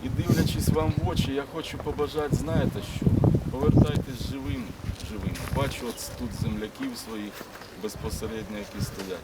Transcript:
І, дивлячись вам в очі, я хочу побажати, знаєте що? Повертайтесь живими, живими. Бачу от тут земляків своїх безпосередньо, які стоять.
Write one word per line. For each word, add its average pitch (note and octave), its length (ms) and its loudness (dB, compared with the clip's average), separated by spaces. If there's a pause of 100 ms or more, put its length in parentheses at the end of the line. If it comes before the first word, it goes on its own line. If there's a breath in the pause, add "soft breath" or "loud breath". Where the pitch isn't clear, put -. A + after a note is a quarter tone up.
І, - 40 0
дивлячись - 600 4
вам D#3 240 4 (100)
в F#3+ 60 4
очі, C#3 240 2
я C#3 100 0 (100)
хочу D#3 240 -6
побажати, D3 580 0
знаєте - 440 2 (180)
що? - 80 2 (460)
Повертайтесь D3 800 4
живими, C#3 360 -4 (420)
живими. G3 280 -4 (180)
Бачу C3+ 340 0
от - 300 -8
тут B2 100 -4 (120)
земляків A2 640 -2
своїх G#2 280 -8 (500)
безпосередньо, G#2+ 760 -4
які G2+ 280 -4
стоять. F#2 380 -6